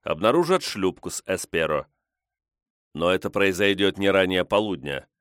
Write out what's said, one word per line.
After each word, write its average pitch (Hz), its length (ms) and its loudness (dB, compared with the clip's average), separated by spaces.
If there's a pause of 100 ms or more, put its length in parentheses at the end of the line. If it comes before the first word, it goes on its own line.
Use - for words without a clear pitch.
обнаружат 127 600 0
шлюпку 92 460 -4
с - 160 -12
Эсперо. 80 640 -4 (1080)
Но 85 180 0
это 92 180 0
произойдет 98 680 2
не 98 120 2
ранее 92 360 2
полудня. 80 600 -2 (140)